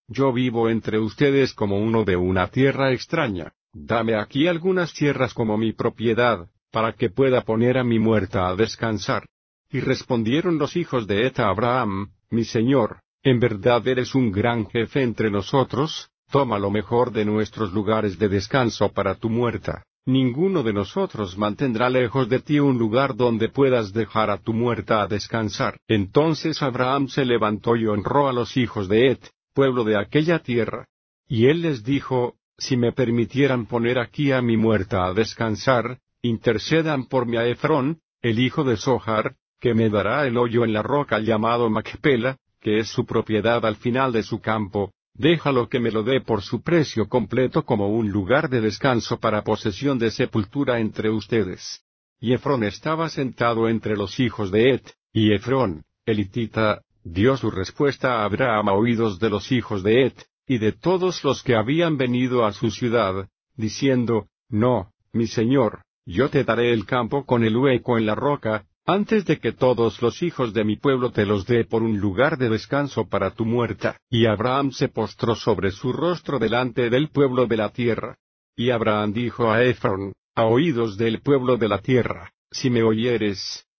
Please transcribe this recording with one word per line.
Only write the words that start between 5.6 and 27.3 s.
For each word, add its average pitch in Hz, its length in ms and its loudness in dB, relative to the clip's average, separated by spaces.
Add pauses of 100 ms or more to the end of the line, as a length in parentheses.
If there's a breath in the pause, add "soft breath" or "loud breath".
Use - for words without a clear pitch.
propiedad, 110 760 0 (240)
para 110 220 -2
que 117 160 -2
pueda 127 320 2
poner 117 360 2
a 127 60 0
mi 117 160 2
muerta 104 480 2
a 90 80 -2
descansar." 110 680 -2 (440)
Y 135 120 -6
respondieron 131 760 0
los 147 180 -4
hijos 135 320 -4
de 101 200 0
Et 131 120 -6
a 113 100 2
Abraham, 104 640 -2 (180)
"Mi 117 140 0
señor, 117 560 0 (240)
en 127 160 4
verdad 113 480 2
eres 127 280 -2
un 123 160 2
gran 110 360 0
jefe 117 340 -2
entre 113 300 0
nosotros, 120 760 -2 (200)
toma 123 300 0
lo 98 120 -2
mejor 113 400 0
de 107 120 0
nuestros 107 480 -2
lugares 107 460 0
de 104 100 2
descanso 101 640 0
para 95 240 -2
tu 113 140 -4
muerta. 113 540 -4 (220)
Ninguno 135 580 0
de 110 100 0
nosotros 101 640 -4
mantendrá 107 520 0
lejos 127 380 0
de 120 120 0
ti 147 200 0
un 139 200 2
lugar 117 360 0
donde 113 340 2
puedas 123 440 2
dejar 107 380 0
a 98 80 -4
tu 113 120 -6
muerta 113 520 0
a 98 40 -2
descansar." 107 680 -4 (100)
Entonces 143 760 0
Abraham 131 440 0
se 139 160 -2
levantó 113 520 0